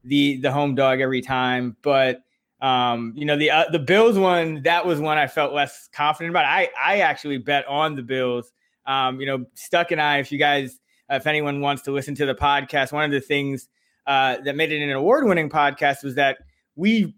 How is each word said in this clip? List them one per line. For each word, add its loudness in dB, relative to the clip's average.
the, 2
the -2
home 0
dog 2
every 0
time. -2
But, 2
um, 0
you -8
know, 2
the, 2
uh, 4
the 0
Bills 4
one, 0
that 2
was 0
one 0
I 2
felt -2
less -4
confident -2
about. 2
I, 0
I 2
actually -2
bet -2
on -2
the -8
Bills. -4
Um, -2
you -6
know, -4
Stuck -2
and 0
I, 2
if -4
you -6
guys, 0
uh, 0
if -4
anyone -2
wants -2
to -6
listen -6
to 0
the -2
podcast, 0
one 0
of -2
the 0
things, -4
uh, 2
that -6
made 0
it -2
an -4
award-winning 2
podcast 0
was -8
that 0
we 0